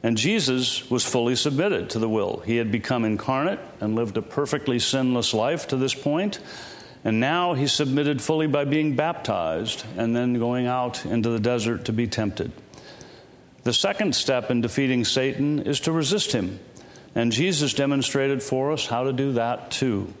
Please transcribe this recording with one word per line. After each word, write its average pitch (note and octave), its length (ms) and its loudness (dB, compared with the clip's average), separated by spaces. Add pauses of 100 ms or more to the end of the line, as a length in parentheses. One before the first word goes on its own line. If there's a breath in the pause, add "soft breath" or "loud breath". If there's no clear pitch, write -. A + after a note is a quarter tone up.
And A#2 120 2
Jesus C3 720 0
was B2+ 160 2
fully A#2+ 300 2
submitted C#3+ 560 0
to A#2 80 -2
the A2+ 100 2
will. G#2 360 0
He A2+ 120 0
had A2+ 140 0
become A2+ 340 0
incarnate C3 560 0 (200)
and G#2+ 160 0
lived A2+ 200 -2
a G#2+ 60 -2
perfectly C3+ 560 -2
sinless B2+ 560 2
life A#2+ 340 0
to C3+ 80 0
this C3 180 0
point. F3+ 440 -2 (640 loud breath)
And A2 160 2
now E3 360 2
he C#3 120 2
submitted C#3 560 2
fully D#3 240 2
by C#3+ 180 2
being D3+ 300 2
baptized G#2+ 920 -2 (120)
and A2+ 180 0
then B2 200 0
going B2 320 0
out B2 380 -2
into A#2 260 0
the A2+ 100 0
desert A#2 460 0
to A#2+ 60 -2
be A2+ 140 0
tempted. - 460 -2 (1120 loud breath)
The B2 80 2
second G3 420 0
step B2+ 360 0
in A#2+ 100 4
defeating B2 440 2
Satan C3+ 540 0
is C#3 220 -2
to D#3+ 120 0
resist D#3+ 400 0
him. F#2+ 280 -2 (540 loud breath)
And A#2 180 2
Jesus D3 420 2
demonstrated C#3 680 2
for C3+ 300 0
us D3+ 140 -2
how A#2+ 180 0
to C3+ 80 0
do C3+ 200 0
that A#2 380 0
too. G#2 500 0